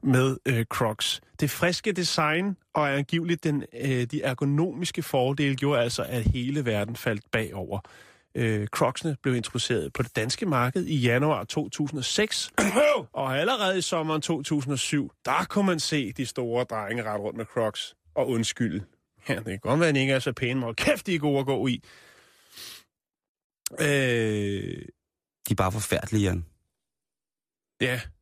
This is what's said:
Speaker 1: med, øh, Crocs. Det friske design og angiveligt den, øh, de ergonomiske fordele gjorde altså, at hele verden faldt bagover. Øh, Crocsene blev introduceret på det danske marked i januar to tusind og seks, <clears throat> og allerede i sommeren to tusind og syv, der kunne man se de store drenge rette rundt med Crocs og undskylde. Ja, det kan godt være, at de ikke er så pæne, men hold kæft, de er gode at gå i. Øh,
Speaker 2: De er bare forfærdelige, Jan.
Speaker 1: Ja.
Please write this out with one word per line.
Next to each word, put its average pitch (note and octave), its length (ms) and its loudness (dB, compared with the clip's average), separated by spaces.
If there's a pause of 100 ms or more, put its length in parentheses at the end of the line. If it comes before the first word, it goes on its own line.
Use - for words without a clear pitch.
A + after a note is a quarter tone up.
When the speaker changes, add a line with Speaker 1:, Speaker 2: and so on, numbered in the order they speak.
Speaker 1:
med, C3 380 4
øh, A#2 200 2
Crocs. - 560 -2 (180)
Det D3 120 2
friske F3+ 400 0
design F3 680 0 (160)
og D3 240 2
angiveligt E3 460 0
den, D3+ 200 0 (100)
øh, B2+ 300 0
de C#3 200 -4
ergonomiske D3+ 800 0
fordele C#3 520 2
gjorde C#3 260 2
altså, A#2+ 220 0
at A#2+ 200 -2
hele C3 420 2
verden G#2+ 300 0
faldt G#2+ 360 -4
bagover. G2 480 -4 (560)
Øh, A2 320 0
Crocsene C#3 540 0
blev B2+ 140 0
introduceret A2+ 580 -2
på - 100 -2
det - 120 -6
danske B2 300 -2
marked C3 400 2
i D#3+ 120 0
januar B2 460 2
to C#3 260 -4
tusind D3+ 300 -4
og B2 60 -4
seks, - 460 -2 (300)
<clears throat> D4 320 2
og C3+ 260 -2
allerede F#3+ 380 2
i F3+ 40 0
sommeren D#3 400 0
to D3 220 -2
tusind C#3+ 300 -2
og B2+ 60 -2
syv, - 320 0 (140)
der D#3 200 0
kunne G3+ 200 2
man F3+ 140 2
se C3+ 340 -2
de C3 120 -4
store A#2+ 380 -2
drenge A2+ 400 -4
rette G#2+ 200 -4
rundt G#2 140 -4
med A2 80 -6
Crocs - 500 -4 (200)
og B2+ 140 2
undskylde. A2 560 0 (440)
Ja, A#2+ 60 0
det G#2+ 100 -8
kan G2 140 -6
godt B2+ 200 0
være, E3+ 100 4
at D3 60 2
de C3+ 40 4
ikke C3+ 140 2
er C3+ 60 2
så B2+ 140 -4
pæne, B2 200 -2
men C3 100 -2
hold A#2 120 -6
kæft, - 320 0
de F#3 80 0
er D#3+ 40 0
gode C#3+ 200 2
at C3+ 60 0
gå C3 220 2
i. B2 160 -2 (2000)
Øh, A2 1080 0 (600)
Speaker 2:
De - 40 2
er G#2+ 60 4
bare F#2 140 2
forfærdelige, G#2 520 0
Jan. F2+ 220 0 (1400)
Speaker 1:
Ja. B2 200 0 (200)